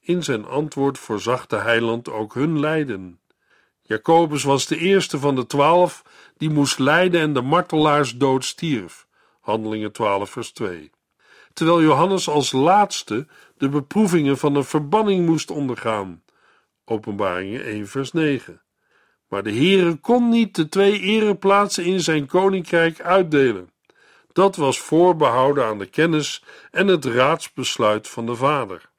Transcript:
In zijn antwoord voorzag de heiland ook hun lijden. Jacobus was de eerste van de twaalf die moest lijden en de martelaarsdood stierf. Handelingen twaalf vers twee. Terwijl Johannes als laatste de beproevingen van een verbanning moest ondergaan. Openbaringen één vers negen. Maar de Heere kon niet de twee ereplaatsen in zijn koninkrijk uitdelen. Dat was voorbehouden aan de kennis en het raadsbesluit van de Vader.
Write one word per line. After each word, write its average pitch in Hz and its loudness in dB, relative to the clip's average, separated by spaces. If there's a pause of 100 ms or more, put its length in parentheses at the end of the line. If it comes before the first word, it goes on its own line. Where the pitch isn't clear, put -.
In 170 -2
zijn 110 -4
antwoord 139 -2
voorzag 113 -4
de - -4
heiland 117 -2
ook 110 -8
hun 151 -2
lijden. 131 -4 (640)
Jacobus 151 0
was 139 0
de 156 -2
eerste 180 0
van 139 0
de 127 -4
twaalf 160 2 (340)
die 156 -4
moest 147 0
lijden 170 2
en 156 0
de 131 -2
martelaarsdood 143 0
stierf. 117 -6 (340)
Handelingen 110 -4
twaalf 101 -2
vers - -12
twee. 87 -10 (600)
Terwijl 165 2
Johannes 165 2
als 147 0
laatste 151 0 (300)
de 139 -2
beproevingen 147 0
van 143 0
een 143 2
verbanning 180 0
moest 165 0
ondergaan. 110 -6 (640)
Openbaringen 101 -6
één 107 -10
vers 135 -8
negen. 143 -4 (680)
Maar 98 -6
de 107 -6
Heere 170 2
kon 240 2
niet 226 2
de 160 -2
twee 202 2
ereplaatsen 202 2
in 185 0
zijn 156 0
koninkrijk 175 0
uitdelen. 143 2 (600)
Dat 190 2
was 139 0
voorbehouden 143 2
aan 107 -4
de 98 -8
kennis 151 -2 (260)
en 190 0
het 175 2
raadsbesluit 123 0
van 117 -10
de 120 -4
Vader. 120 -4